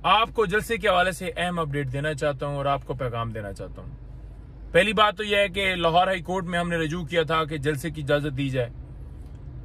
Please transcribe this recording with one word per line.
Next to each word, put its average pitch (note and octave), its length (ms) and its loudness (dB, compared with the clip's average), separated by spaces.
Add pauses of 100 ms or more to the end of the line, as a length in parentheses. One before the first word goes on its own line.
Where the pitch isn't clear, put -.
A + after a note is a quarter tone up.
आपको G#3+ 400 4
जलसे G#3+ 320 0
के G3 100 2
हवाले F3+ 260 6
से F3+ 160 -6
अहम F3 300 -2
अपडेट C#3+ 280 -2
देना C#3 260 -2
चाहता D3 320 -2
हूं C#3+ 120 -4
और C#3 100 -2
आपको C#3 280 0
पैगाम A#2 380 -4
देना G2+ 180 -6
चाहता F#2 300 -10
हूं। - 880 -14
पहली G3 220 4
बात G#3 240 4
तो G#3+ 60 -4
यह G#3 160 2
है G3 100 4
कि F#3+ 260 0
लाहौर F3 320 6
हाई F#3+ 140 0
कोर्ट F3+ 240 -2
में F3 140 -2
हमने E3+ 180 0
रजू D#3+ 260 -2
किया E3 200 2
था D#3+ 220 2
कि D#3 140 -4
जलसे D3+ 320 -2
की D3+ 100 -8
इजाजत D3 320 2
दी C3+ 160 -2
जाए। B2+ 220 0 (920)